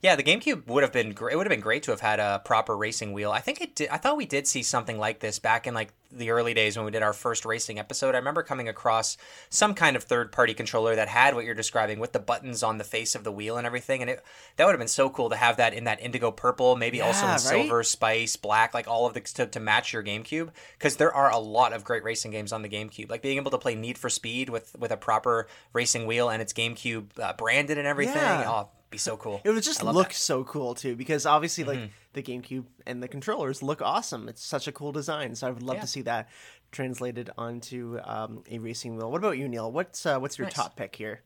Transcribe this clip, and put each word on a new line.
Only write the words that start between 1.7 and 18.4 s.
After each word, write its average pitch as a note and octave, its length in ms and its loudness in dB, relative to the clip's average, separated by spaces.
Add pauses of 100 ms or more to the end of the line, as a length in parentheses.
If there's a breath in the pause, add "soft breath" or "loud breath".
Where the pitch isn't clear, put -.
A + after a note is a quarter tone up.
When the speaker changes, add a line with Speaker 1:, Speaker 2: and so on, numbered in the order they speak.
Speaker 1:
to - 80 -2
have G#2+ 80 0
had G#2+ 220 2
a G2+ 240 2
proper A2 320 2
racing G#2+ 340 -4
wheel. G#2 220 -2
I A2 80 0
think C#4+ 180 -6
it E4+ 160 -8
di-, D3+ 140 -2
I D3 80 -2
thought C#4 180 2
we C#4 100 -4
did C#3 220 -2
see B2+ 160 0
something A#2 340 -2
like G#2+ 220 -2
this G#2+ 180 -4
back A2+ 300 0
in, B2 60 -6
like, A2 180 -4 (240)
the A#2+ 140 -6
early A#2 240 2
days G#2+ 240 4
when A2 80 -2
we G#2 60 -4
did A2 100 0
our G#2+ 100 4
first A2+ 320 -2
racing A2+ 360 -4
episode. C3 340 0
I B2 60 4
remember D3 240 -2
coming B2+ 260 -4
across A2+ 480 0 (320 loud breath)
some G#3 240 4
kind D#3+ 220 4
of A#2 80 -2
third-party A#2+ 500 2
controller A2+ 420 2
that G#2+ 140 2
had C3 240 6
what A#2+ 100 -2
you're A2+ 120 -4
describing G#2+ 440 0
with A#2 140 -4
the G2+ 60 2
buttons A#2+ 420 -4
on A2 160 2
the G#2+ 60 -6
face A2 320 -2
of A2+ 80 -10
the A2 80 -4
wheel G#2+ 260 -4
and A#2+ 80 -4
everything, B2 360 -2
and A#2+ 100 -4
it, B2+ 120 -6 (340 loud breath)
that D#3+ 80 6
would G3 80 8
have D#3 60 0
been A#2 80 -4
so C3+ 220 2
cool B2+ 200 -2
to A2+ 60 0
have A#2+ 220 4
that A#2 160 4
in A#2 120 -6
that A2 160 0
indigo A#2+ 300 -2
purple, B2 440 4
maybe A#2+ 260 -2
also G3+ 220 4
in - 60 2
Speaker 2:
Yeah, - 40 4
right? D3 80 2
Speaker 1:
silver, F#3 420 2
spice, A2+ 520 2
black, G#2+ 380 4